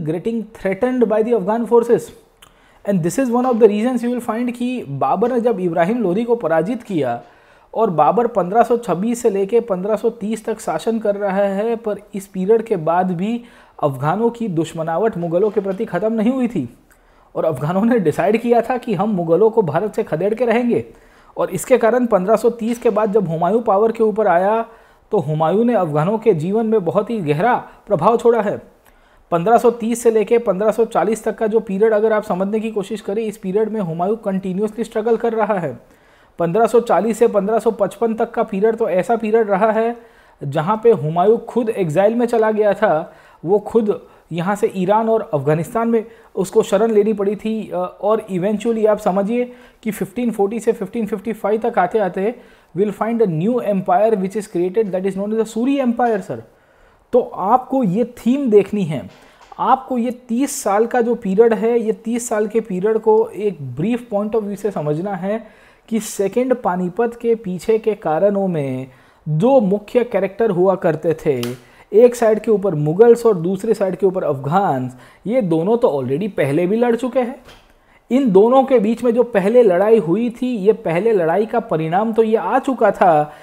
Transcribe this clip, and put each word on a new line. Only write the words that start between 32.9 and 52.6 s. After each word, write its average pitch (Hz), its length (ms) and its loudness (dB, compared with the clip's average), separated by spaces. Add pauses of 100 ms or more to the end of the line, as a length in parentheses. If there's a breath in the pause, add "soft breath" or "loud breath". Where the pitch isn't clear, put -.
करें, 214 220 -4
इस 214 140 -6
पीरियड 208 320 -2
में 214 120 -4
हुमायूं 175 340 -2
कंटिन्यूअसली 202 680 -4
स्ट्रगल 226 340 0
कर 226 160 -2
रहा 220 260 0
है। 135 200 -6 (600 soft breath)
पन्द्रह 170 280 2
सौ 233 120 2
चालीस 220 400 0
से 233 80 6
पन्द्रह 208 320 0
सौ 226 120 0
पचपन 214 420 -2
तक 226 180 -4
का 233 120 -2
पीरियड 208 320 0
तो 220 140 -2
ऐसा 180 260 0
पीरियड 226 340 0
रहा 202 220 2
है 226 260 0 (460 loud breath)
जहाँ 160 400 -2
पे 233 80 8
हुमायूं 175 460 2
खुद 233 320 -4
एग्जाइल 196 460 0
में 240 100 0
चला 220 260 2
गया 208 220 2
था, 160 400 0 (320 loud breath)
वो 196 140 2
खुद 208 480 -2 (240 soft breath)
यहाँ 175 240 -2
से 208 200 0
ईरान 208 340 2
और 226 240 0
अफगानिस्तान 156 540 -2
में 226 180 2 (300 loud breath)
उसको 196 280 0
शरण 214 280 0
लेनी 208 220 2
पड़ी 202 220 -2
थी। 220 340 -6
अ, 170 80 -6 (240)
और 214 300 0
eventually 214 560 0
आप 208 100 2
समझिए 208 540 -2 (320 loud breath)
कि 220 80 -4
फिफ्टीन 226 400 -4
फ़ोर्टी 202 280 -2
से 214 120 0
फिफ्टीन 214 340 -6
फिफ्टी 208 280 -6
फ़ाइव 214 360 -2
तक - 100 -2
आते-आते 202 560 0 (420 loud breath)